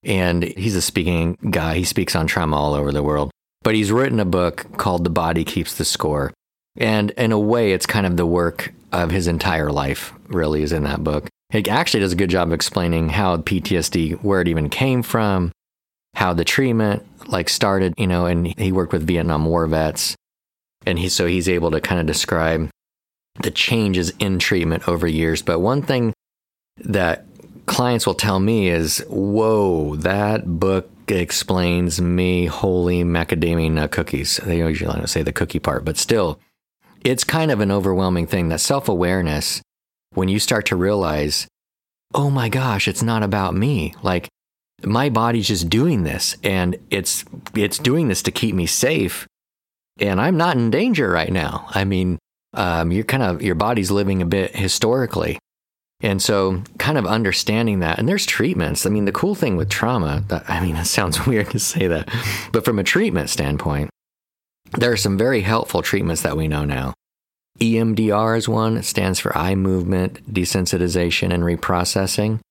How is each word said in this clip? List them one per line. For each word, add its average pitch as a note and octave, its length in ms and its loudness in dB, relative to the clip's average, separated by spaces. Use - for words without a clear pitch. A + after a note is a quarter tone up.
And F2 400 2
he's F#2+ 320 -4
a F2 80 0
speaking E2+ 520 0
guy. E2 280 0
He F#2 60 0
speaks - 320 -2
on D#2+ 120 2
trauma D#2 280 0
all D2 200 2
over C#2+ 160 0
the C#2+ 100 0
world. D2 300 0
But A2 100 2
he's G#2+ 180 2
written B2 280 2
a G2+ 60 2
book F2 420 0
called F2 260 0
The E2+ 60 2
Body E2 340 0
Keeps - 300 -4
the D#2 100 -6
Score. D2 480 -2
And G#2+ 360 0
in A2+ 200 0
a G#2+ 80 2
way, A2 320 2
it's F#2 160 0
kind G2+ 180 0
of F2 120 2
the F2 80 2
work E2+ 460 0
of F2 180 0
his F2 180 0
entire D#2+ 440 0
life, C#2 420 -4
really, D#2 340 0
is D2+ 100 -2
in D#2 120 0
that D2 200 -4
book. D2 240 -2
He G#2+ 180 0
actually A#2 340 0
does F#2 120 0
a F2 40 -2
good F#2+ 120 0
job F2 200 2
of E2 40 2
explaining E2 560 0
how F2+ 280 0
P F2+ 220 -2
T F2+ 160 -2
S E2 140 0
D, D#2+ 220 0
where G2 280 0
it F2 80 2
even D#2 220 0
came B2+ 320 0
from, G2 500 0
how F#2 200 0
the E2 120 2
treatment, A2+ 580 0
like, F2 220 -2
started, F#2+ 480 0
you G#2+ 80 0
know, F2 220 2
and E2+ 200 0
he F#2+ 120 0
worked F2+ 220 0
with D#2 140 -2
Vietnam E2 380 2
War E2 200 2
vets. D#2 500 -2
And F2 140 0
he, F2+ 100 -2
so F2+ 160 0
he's F2+ 240 2
able E2+ 220 2
to D#2 100 0
kind F2+ 180 0
of D#2+ 60 0
describe D#2+ 640 0
the - 80 0
changes F#2+ 680 0
in F#2+ 180 0
treatment E2+ 500 0
over E2+ 200 0
years. D#2+ 340 0
But E2+ 180 0
one B2 220 2
thing B2 320 0
that F#2 480 -2
clients B2 400 0
will F#2+ 80 2
tell G2 260 0
me G2+ 300 2
is, E2 400 0
"Whoa, G2 880 2
that G2+ 480 0
book F2+ 440 0
explains F2 920 0
me F2+ 460 2
holy F2 580 0
macadamia E2 680 2
nut D#2 200 0
cookies." - 460 -2
They E2+ 220 -2
usually D#2+ 340 -2
don't D#2+ 160 -4
say D#2+ 140 -2
the - 100 -2
cookie - 260 -2
part, B1+ 240 -2
but D2+ 140 -4
still, F#2 420 0
it's B2+ 200 0
kind D#3+ 260 2
of G#2+ 120 2
an G2 100 2
overwhelming F#2 560 2
thing, F2 220 0
that D#2+ 100 -2
self-awareness, F2+ 1040 0
when F#2+ 160 0
you G2+ 80 2
start G#2 300 0
to G2 80 0
realize, F2 720 0
"Oh C#3+ 160 2
my C3 180 0
gosh, A#2+ 400 0
it's G2 140 -2
not A2+ 220 0
about F#2+ 320 0
me. A2 480 0
Like, F2+ 260 -2
my A#2+ 260 2
body's A#2 380 2
just E2+ 200 0
doing A2+ 360 2
this, - 400 -4
and G2+ 340 0
it's, - 340 -4
it's G#2 240 0
doing D3 280 0
this F#2 140 0
to - 100 -2
keep A2 220 -2
me F2 140 0
safe, - 580 0
and G2 220 2
I'm E3+ 160 2
not E3 200 2
in A#2 120 2
danger D#3 400 2
right F2 240 0
now." - 380 -2
I G2 140 0
mean, F#2 340 0
um, E2+ 380 0
you're G#2 120 2
kind C3 200 0
of, F2+ 180 0
your F2+ 140 0
body's G#2 340 0
living G2 320 2
a F2 60 0
bit F#2+ 280 0
historically. G#2 840 0
And G2 200 0
so F#2+ 400 2
kind D3 220 0
of F#2+ 80 -2
understanding G#2+ 720 0
that, E2 180 0
and A2+ 100 0
there's G3 200 0
treatments. F#2+ 580 0
I F#2+ 60 2
mean, G#2 140 0
the G2 60 2
cool G3 220 0
thing B2 220 0
with E2+ 120 0
trauma, G2+ 600 0
that, F2+ 200 -4
I F2 160 -2
mean, E2 120 0
it E2+ 100 -2
sounds F2+ 400 0
<laughs> - 0 -
weird G#2+ 240 2
to A2 100 -4
say - 280 -2
that, E2 200 0
but A#2 120 2
from A2+ 140 0
a G2 60 0
treatment E3+ 480 0
standpoint, D3 580 -2
there A#2+ 180 2
are G#2+ 60 2
some G2 200 0
very A#2 240 2
helpful F#2+ 400 0
treatments E2+ 400 -2
that D2+ 160 -2
we D#2+ 100 0
know D2+ 180 -2
now. C2+ 280 -4
E A2+ 200 2
M A2+ 160 2
D G#2+ 160 2
R A2 240 2
is A2+ 120 0
one. A2 300 0
It G2 80 -6
stands F#2+ 340 0
for - 160 -2
eye F#2 200 0
movement F#2 760 0
desensitization F2+ 1000 0
and F2 80 0
reprocessing. F#2 1080 0